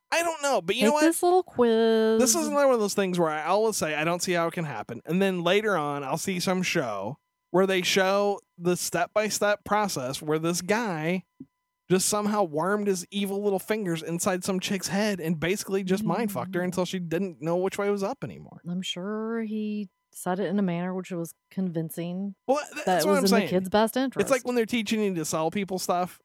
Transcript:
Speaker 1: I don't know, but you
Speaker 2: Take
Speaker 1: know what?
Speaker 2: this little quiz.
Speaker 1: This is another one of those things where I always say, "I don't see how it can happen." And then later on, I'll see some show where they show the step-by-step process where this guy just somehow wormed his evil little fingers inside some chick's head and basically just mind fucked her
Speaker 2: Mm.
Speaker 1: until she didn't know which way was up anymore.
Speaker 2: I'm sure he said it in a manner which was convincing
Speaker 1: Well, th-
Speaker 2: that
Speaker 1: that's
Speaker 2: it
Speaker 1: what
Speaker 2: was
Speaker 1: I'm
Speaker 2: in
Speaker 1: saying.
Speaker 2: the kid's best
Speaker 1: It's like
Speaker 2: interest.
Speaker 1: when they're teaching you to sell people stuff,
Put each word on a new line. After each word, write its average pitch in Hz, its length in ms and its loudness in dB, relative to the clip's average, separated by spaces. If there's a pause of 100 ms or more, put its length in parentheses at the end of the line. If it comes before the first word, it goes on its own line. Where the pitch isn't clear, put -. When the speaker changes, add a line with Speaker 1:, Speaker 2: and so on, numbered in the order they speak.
(140)
Speaker 1:
I 330 100 2
don't 330 180 -4
know, 269 200 2
but 180 140 0
you 247 80 0
Speaker 2:
Take 208 40 6
Speaker 1:
know 294 60 6
what? 302 80 2
Speaker 2:
this 330 200 4
little 359 220 4
quiz. 226 800 4
Speaker 1:
This 247 140 4
is 311 120 0
another 285 200 4
one 262 80 6
of 233 60 0
those 202 120 0
things 185 260 0
where 160 100 2
I 151 160 -4
always 208 300 2
say, 156 200 -2
"I 151 100 0
don't 175 160 0
see 190 120 -2
how 170 140 2
it 165 60 -4
can 175 120 -4
happen." 117 400 -8
And 175 160 0
then 190 220 2
later 202 320 2
on, 147 300 -2
I'll 143 120 -2
see 180 220 -4
some 185 240 0
show 117 540 -4 (340)
where 185 160 4
they 190 140 0
show 196 580 2 (180)
the 175 200 0
step-by-step 208 880 0
process 156 560 -2
where 156 180 0
this 170 220 0
guy 185 640 -2 (680)
just 180 180 4
somehow 208 360 2
wormed 185 440 0
his 180 240 0
evil 196 320 -2
little 196 160 2
fingers 185 440 -2
inside 185 420 -2
some 185 160 -2
chick's 190 260 -4
head 202 320 0
and 160 220 -2
basically 196 420 -2
just 196 220 0
mind 202 260 0
fucked 185 240 -6
her 175 60 0
Speaker 2:
Mm. 180 40 -2
Speaker 1:
until 180 200 -2
she 185 140 -6
didn't 175 420 -4
know 165 160 0
which 190 200 -2
way 202 120 0
was 202 140 -2
up 214 200 -6
anymore. 117 440 -14
Speaker 2:
I'm 180 140 -4
sure 214 600 -6
he 214 460 -6 (240)
said 180 280 -2
it 180 60 0
in 196 120 2
a - 20 4
manner 180 320 0
which 185 180 -8
was 170 220 -6 (180)
convincing 175 840 -4 (100)
Speaker 1:
Well, 269 120 2
th- 294 180 -6
Speaker 2:
that 294 100 -8
Speaker 1:
that's 180 200 4
Speaker 2:
it - 20 4
Speaker 1:
what - 60 4
Speaker 2:
was - 60 4
Speaker 1:
I'm - 40 4
Speaker 2:
in 196 60 4
Speaker 1:
saying. 196 160 6
Speaker 2:
the 143 40 -4
kid's 185 200 0
best 214 260 2
Speaker 1:
It's - 0 -
like 254 80 0 (220)
Speaker 2:
interest. 262 200 2
Speaker 1:
when 247 100 -2
they're 226 100 4
teaching 220 360 0
you 202 140 0
to 160 80 -2
sell 160 260 -2
people 190 300 -4
stuff, 180 460 -2